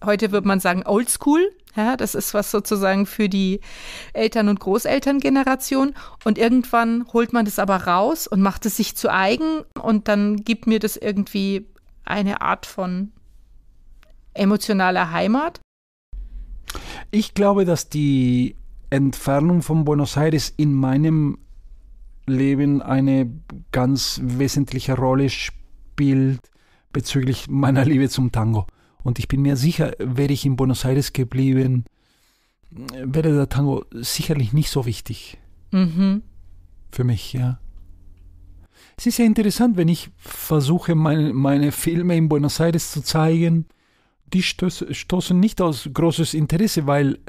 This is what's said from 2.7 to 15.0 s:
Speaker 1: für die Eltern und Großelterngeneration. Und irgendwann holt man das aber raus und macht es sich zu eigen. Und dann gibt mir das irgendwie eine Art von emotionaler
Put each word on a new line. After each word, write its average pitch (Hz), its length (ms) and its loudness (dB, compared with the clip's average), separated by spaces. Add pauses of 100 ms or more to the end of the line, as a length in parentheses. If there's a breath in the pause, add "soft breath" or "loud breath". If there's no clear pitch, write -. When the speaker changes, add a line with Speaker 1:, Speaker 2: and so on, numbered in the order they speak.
Speaker 1:
für 208 240 0
die 196 320 0 (540 loud breath)
Eltern 220 340 2
und 202 120 2
Großelterngeneration. 269 1300 0 (320 loud breath)
Und 214 140 2
irgendwann 233 760 2
holt 233 200 2
man 233 120 2
das 208 140 -4
aber 196 300 0
raus 208 400 0
und 190 120 0
macht 196 240 0
es 202 120 -2
sich - 200 -2
zu - 160 -2
eigen. 254 520 0 (180)
Und 214 260 0
dann 208 280 2
gibt 208 320 -4
mir 220 100 4
das 208 180 -4
irgendwie 196 680 -4 (380)
eine 202 360 -4
Art 190 240 -2
von 185 460 -6 (1200)
emotionaler 190 760 0